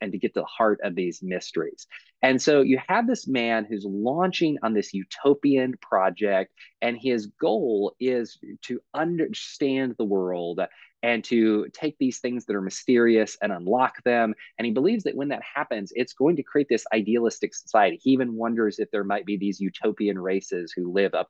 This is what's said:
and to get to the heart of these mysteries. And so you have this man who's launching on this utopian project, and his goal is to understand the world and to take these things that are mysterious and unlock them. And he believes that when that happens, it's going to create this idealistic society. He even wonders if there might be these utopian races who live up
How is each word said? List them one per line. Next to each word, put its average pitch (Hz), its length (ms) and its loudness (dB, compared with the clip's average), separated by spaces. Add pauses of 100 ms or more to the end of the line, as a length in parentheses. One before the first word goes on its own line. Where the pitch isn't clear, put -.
and 98 100 -6
to 98 60 -6
get - 160 -2
to 95 60 -2
the 78 60 -4
heart 107 380 2
of 95 100 -4
these 87 280 -4
mysteries. - 640 -6 (340)
And 131 200 4
so 147 200 6
you 131 260 4
have 226 200 0
this 247 200 -2
man 117 380 0
who's 104 220 -6
launching 147 760 0
on 113 120 0
this 101 180 -2
utopian 131 880 2
project, 98 720 0 (300)
and 117 180 -2
his 117 260 -2 (140)
goal 135 580 0
is 123 400 -2 (260)
to 123 160 -6 (120)
understand 143 1040 -2
the 117 80 -2
world 90 560 -2 (440)
and 117 200 0
to 110 480 4
take - 260 -6
these 131 220 -2
things 123 240 -4
that 104 100 -4
are 101 60 -2
mysterious 113 800 2
and 101 80 0
unlock 101 540 0
them. 117 320 2 (200)
And 113 80 -4
he 117 80 -2
believes 185 300 2
that - 140 -4
when 139 140 -4
that 113 120 -6
happens, 120 540 -6
it's 120 160 -2
going 156 240 2
to 139 80 -4
create 147 240 0
this 113 160 2 (100)
idealistic 110 640 0
society. 98 440 2
He 131 100 2
even 127 240 2
wonders 113 440 0
if 104 140 -4
there 104 100 0
might 98 240 -2
be 104 100 -2
these 98 240 -2
utopian 101 560 -2
races 92 600 -4
who 90 160 -4
live 95 200 2
up - 180 -2